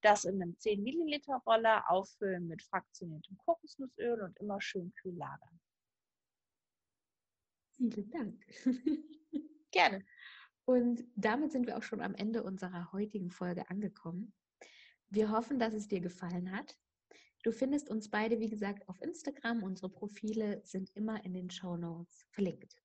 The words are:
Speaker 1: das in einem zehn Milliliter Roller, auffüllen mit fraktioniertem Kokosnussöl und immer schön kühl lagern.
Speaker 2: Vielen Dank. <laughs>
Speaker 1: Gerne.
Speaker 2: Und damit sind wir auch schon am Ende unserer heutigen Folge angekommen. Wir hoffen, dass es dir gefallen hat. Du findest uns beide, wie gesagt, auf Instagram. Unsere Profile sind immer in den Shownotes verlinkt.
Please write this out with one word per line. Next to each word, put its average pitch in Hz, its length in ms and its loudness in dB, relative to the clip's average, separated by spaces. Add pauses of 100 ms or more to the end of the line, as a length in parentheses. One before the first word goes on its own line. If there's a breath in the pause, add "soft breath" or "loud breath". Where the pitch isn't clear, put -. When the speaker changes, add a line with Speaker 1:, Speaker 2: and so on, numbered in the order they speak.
Speaker 1:
das 208 240 8
in 190 160 2
einem 175 180 -2
zehn 208 240 2
Milliliter 294 640 0
Roller, 226 440 6
auffüllen 185 560 2
mit 160 160 -8
fraktioniertem 175 760 -8
Kokosnussöl 247 840 -2
und 185 160 -10
immer 202 220 -4
schön 180 340 -6
kühl 180 220 -10
lagern. 147 440 -12 (2250)
Speaker 2:
Vielen 214 340 -2
Dank. 254 340 -6 (200)
<laughs> - 1040 -2
Speaker 1:
Gerne. 196 340 4 (600 loud breath)
Speaker 2:
Und 240 400 6 (120)
damit 233 360 2
sind 247 140 2
wir 226 100 -4
auch - 60 -4
schon 208 180 -6
am 180 140 -2
Ende 220 280 -2
unserer 185 500 -6
heutigen 196 380 -2
Folge 180 400 -4
angekommen. 196 640 -6 (760 loud breath)
Wir 214 220 4
hoffen, 233 280 2
dass 226 160 2
es 208 140 -4
dir 190 120 0
gefallen 180 520 -4
hat. 240 260 -8 (640 soft breath)
Du 233 100 2
findest 269 360 2
uns 214 220 -4
beide, 220 280 2
wie 220 120 0
gesagt, 202 380 -4
auf - 120 -14
Instagram. 233 640 -4
Unsere 190 260 -4
Profile 208 760 -4
sind 190 260 -6
immer 214 340 -4
in 185 80 -6
den 180 180 -6
Shownotes 170 800 -8
verlinkt. - 540 -4